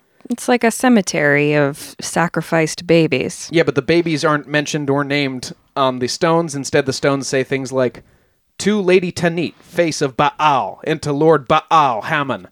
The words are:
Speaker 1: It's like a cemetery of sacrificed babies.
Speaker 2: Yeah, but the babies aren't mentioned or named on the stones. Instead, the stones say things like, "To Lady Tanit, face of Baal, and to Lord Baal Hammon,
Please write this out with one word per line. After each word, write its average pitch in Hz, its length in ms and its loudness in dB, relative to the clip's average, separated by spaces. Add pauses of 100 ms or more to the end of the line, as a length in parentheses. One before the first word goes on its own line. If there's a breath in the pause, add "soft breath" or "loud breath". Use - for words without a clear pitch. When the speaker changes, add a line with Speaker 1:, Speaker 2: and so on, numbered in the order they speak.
(300)
Speaker 1:
It's - 180 -4
like 247 140 2
a 226 80 2
cemetery 147 840 2
of 147 460 -2
sacrificed 165 880 -2
babies. 160 640 0
Speaker 2:
Yeah, 160 120 2
but 143 100 0
the 143 80 0
babies 165 420 0
aren't 147 220 0
mentioned 147 420 -2
or 139 140 0
named 139 500 -4 (220)
on 131 240 0
the 123 80 -2
stones. 165 480 0
Instead, 139 320 -2
the 131 60 -2
stones 139 340 -2
say 135 160 0
things 131 300 -6
like, 127 320 -2 (540)
"To 208 220 0
Lady 180 300 2
Tanit, 165 460 -4
face 170 440 -2
of 135 160 -2
Baal, 143 680 0
and 156 180 -4
to 147 100 -4
Lord 147 360 2
Baal 151 540 2
Hammon, 131 500 -4